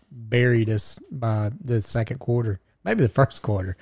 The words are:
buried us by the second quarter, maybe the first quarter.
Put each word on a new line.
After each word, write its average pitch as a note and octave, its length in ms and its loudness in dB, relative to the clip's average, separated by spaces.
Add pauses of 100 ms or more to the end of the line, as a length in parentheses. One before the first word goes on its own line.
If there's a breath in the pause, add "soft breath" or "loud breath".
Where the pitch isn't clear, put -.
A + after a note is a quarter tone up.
buried A#2 600 2
us - 280 -2 (120)
by A2 400 -2 (120)
the A#2+ 200 0
second A#2 360 -4
quarter, A#2+ 400 0 (280)
maybe G#3 160 2
the A2+ 80 4
first - 320 2
quarter. F#2 400 -2